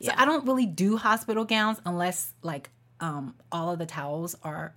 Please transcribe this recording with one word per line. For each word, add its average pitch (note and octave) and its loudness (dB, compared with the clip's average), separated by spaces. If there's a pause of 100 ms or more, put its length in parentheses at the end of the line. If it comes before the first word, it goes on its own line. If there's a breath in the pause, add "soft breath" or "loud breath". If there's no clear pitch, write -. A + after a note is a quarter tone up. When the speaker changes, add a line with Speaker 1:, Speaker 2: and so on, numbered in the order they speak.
Speaker 1:
Yeah. - -2
Speaker 2:
I C4 8
don't D4 2
really B3+ 4
do F#3+ 2
hospital A3 2
gowns A3 2
unless, F3 -2
like, D3 -6 (340)
um, C#3+ -6 (160)
all E3+ -2
of F3 -4
the E3 -4
towels D#3 -6
are D#3 -8